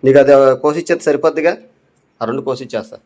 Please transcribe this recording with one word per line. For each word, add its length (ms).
నీకు 160
అది 420
కోసి 180
ఇచ్చేది 240
సరిపోద్దిగా, 540
ఆ 40
రెండు 160
కోసి 220
ఇచ్చేస్తా. 420